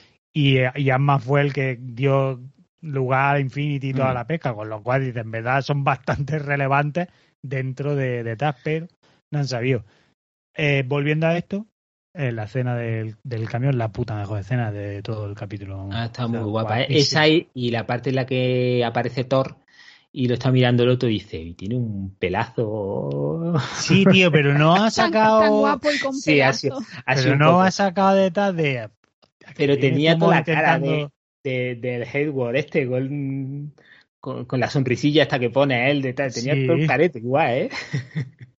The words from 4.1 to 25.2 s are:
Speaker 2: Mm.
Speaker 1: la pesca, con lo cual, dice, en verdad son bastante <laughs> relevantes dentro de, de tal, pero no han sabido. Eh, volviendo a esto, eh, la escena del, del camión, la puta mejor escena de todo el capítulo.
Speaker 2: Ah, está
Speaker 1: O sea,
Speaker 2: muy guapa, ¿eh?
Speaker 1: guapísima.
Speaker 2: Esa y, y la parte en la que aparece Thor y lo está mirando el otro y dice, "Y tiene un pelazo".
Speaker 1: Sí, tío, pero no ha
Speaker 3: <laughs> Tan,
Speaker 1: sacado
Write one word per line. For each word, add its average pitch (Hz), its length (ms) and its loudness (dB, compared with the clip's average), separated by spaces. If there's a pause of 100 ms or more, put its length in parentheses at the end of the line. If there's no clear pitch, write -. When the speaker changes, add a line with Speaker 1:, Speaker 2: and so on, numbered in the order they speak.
Speaker 2:
Mm. 127 40 -2
Speaker 1:
la 120 120 -6
pesca, 156 260 -4
con 107 140 -10
lo 107 160 -10
cual, 131 220 0
dice, 120 160 -6
en 110 100 -10
verdad 120 300 -2
son 143 240 -2
bastante 143 540 -2
<laughs> - 0 -
relevantes 143 680 -2 (340)
dentro 135 540 -6
de, 127 280 -2
de 113 120 -6
tal, 147 260 -2
pero 160 260 -4 (440)
no 147 80 -2
han 139 80 -2
sabido. 123 380 -2 (680)
Eh, 143 320 2
volviendo 147 420 0
a 170 100 2
esto, 196 280 -6 (480)
eh, 135 200 -4
la 113 100 -6
escena 123 320 -4
del, 113 480 -4
del 113 240 -6
camión, 127 300 0
la 110 160 -4
puta 117 240 -6
mejor 101 220 -6
escena 117 340 -4
de 101 280 -8
todo 107 260 -8
el 101 80 -10
capítulo. 98 580 -10
Speaker 2:
Ah, 117 140 -4
está 120 180 -8
Speaker 1:
O 113 40 -2
sea, 113 120 -4
Speaker 2:
muy 107 80 -4
guapa, 110 320 -2
¿eh? 135 60 -2
Speaker 1:
guapísima. 151 380 2
Speaker 2:
Esa - 40 4
y, 160 240 2
y 123 180 -4
la 113 140 -2
parte 123 240 -4
en 131 80 0
la 131 80 -2
que 127 580 0
aparece 120 400 -2
Thor 131 320 -2 (560)
y 123 160 -2
lo 123 60 0
está 123 180 0
mirando 123 300 4
el 120 80 4
otro 123 180 2
y 113 60 2
dice, 98 260 -6
"Y 85 140 -12
tiene 101 220 -8
un 98 420 -6
pelazo". 117 1400 -4 (220)
Speaker 1:
Sí, 190 300 4
tío, 185 260 8
pero 143 260 4
no 156 160 6
ha 185 40 6
Speaker 3:
<laughs> 214 120 4
Tan, - 20 -2
Speaker 1:
sacado 220 500 4